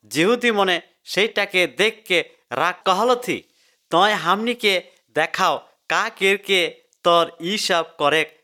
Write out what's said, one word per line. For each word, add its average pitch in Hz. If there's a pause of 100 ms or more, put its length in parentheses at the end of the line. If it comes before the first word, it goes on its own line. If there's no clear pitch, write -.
জিহুদি 226
মনে 190 (220)
সেইটাকে 196
দেখকে 175 (280)
রাগ 156 (100)
কহলথি, 202 (460)
"তয় 202
হামনিকে 196 (280)
দেখাও 160 (220)
কা 190
কেরকে 196 (220)
তোর 170
ইসব 180 (140)
করে 151 (180)